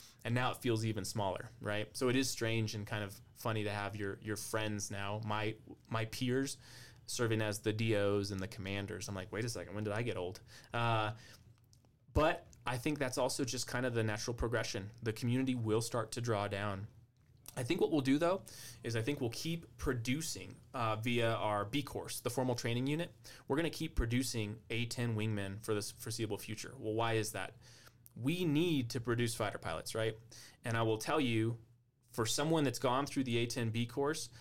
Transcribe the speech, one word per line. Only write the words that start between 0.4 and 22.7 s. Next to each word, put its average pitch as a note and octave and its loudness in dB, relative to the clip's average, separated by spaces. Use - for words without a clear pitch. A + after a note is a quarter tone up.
it - -6
feels A2+ 2
even G2+ 0
smaller, G2 -2
right? G#2 -2
So B2+ 2
it B2 6
is C3 2
strange A2+ 0
and G2+ -4
kind G#2 -2
of G2+ -8
funny A2 0
to G2+ 0
have G2+ -2
your, G2+ -4
your G#2 -4
friends G#2+ -2
now, G2+ -4
my, G#2+ 0
my A2+ -2
peers, C3 0
serving A2 2
as G#2+ 0
the G#2+ 0
D A2+ 2
Os G2+ 2
and F#2+ -2
the F#2+ -2
commanders. G2 -4
I'm G2+ -4
like, F#2+ -6
"Wait A2 -2
a A#2+ -2
second, F2+ -8
when G#2+ -2
did G#2 0
I A2 0
get A2+ -2
old?" F2+ -6
Uh, A2+ 2
but D#3 4
I B2 -2
think C#3+ 0
that's C3 0
also B2+ 2
just A#2+ -2
kind B2+ 0
of B2 2
the A2+ 4
natural A2 0
progression. A2+ 0
The A2+ 2
community B2+ 2
will A2+ 4
start A#2 -2
to B2+ -4
draw G#2+ 2
down. G2+ -2
I C3 -2
think E3 2
what G#3 4
we'll D3+ 4
do, C3+ 6
though, E3+ 2
is A2+ -2
I A2+ 0
think C#3+ -2
we'll A#2+ 2
keep E3 -4
producing, B2 -2
uh, A2+ 2
via A#2 4
our G#2 2
B A#2+ -2
course, - -6
the B2 -2
formal B2+ 2
training A#2+ 0